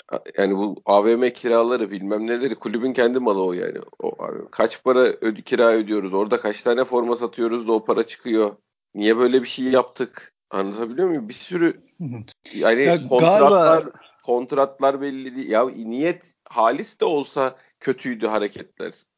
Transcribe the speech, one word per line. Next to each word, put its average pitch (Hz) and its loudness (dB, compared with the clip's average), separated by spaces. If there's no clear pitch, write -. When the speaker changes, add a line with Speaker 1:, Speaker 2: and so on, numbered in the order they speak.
Speaker 1:
A-, - -8
yani 98 0
bu 98 -4
A 101 6
V 117 4
M 123 0
kiraları 117 0
bilmem 101 -4
neleri 120 -4
kulübün 117 -4
kendi 120 2
malı 104 0
o 90 -2
yani. 90 -6
O - -8
A - -8
V - -12
M. - -14
Kaç - -2
para 127 4
öd-, 113 0
kira 117 2
ödüyoruz? 104 -2
Orada 107 0
kaç 104 -4
tane 123 0
forma 120 0
satıyoruz 117 -4
da 117 2
o 110 0
para 117 0
çıkıyor? 110 -2
Niye 107 2
böyle 123 4
bir 117 -10
şey - -8
yaptık? 127 -2
Anlatabiliyor 110 -4
muyum? 143 -4
Bir 113 -14
sürü 170 -4
Speaker 2:
Hı 175 -10
hı. 123 -8
Speaker 1:
yani 113 2
Speaker 2:
Ya 160 2
Speaker 1:
kontratlar, 165 6
Speaker 2:
galiba 147 -4
Speaker 1:
kontratlar 135 0
belli 131 -8
değil. 131 -8
Ya 113 2
niyet 127 -6
halis - -2
de - 0
olsa 139 -2
kötüydü 123 -4
hareketler. 101 -6